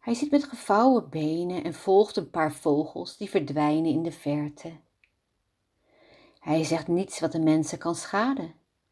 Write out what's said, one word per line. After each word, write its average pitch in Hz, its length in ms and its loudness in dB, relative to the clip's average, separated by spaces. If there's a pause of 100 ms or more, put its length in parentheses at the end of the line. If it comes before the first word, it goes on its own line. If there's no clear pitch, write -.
Hij 233 120 0
zit 285 160 -2
met 285 140 4
gevouwen 233 640 4
benen 165 560 -4
en 170 100 -6
volgt 196 420 4
een 180 140 -6
paar 156 220 0
vogels 156 640 -2
die 202 140 -10
verdwijnen 151 600 0
in 160 120 2
de 165 100 -4
verte. 147 600 -6 (1700)
Hij 160 260 0
zegt 160 240 -2
niets 180 320 -2
wat 160 120 -2
de 165 80 -2
mensen 156 380 2
kan 170 160 -4
schaden, 208 600 -4 (380)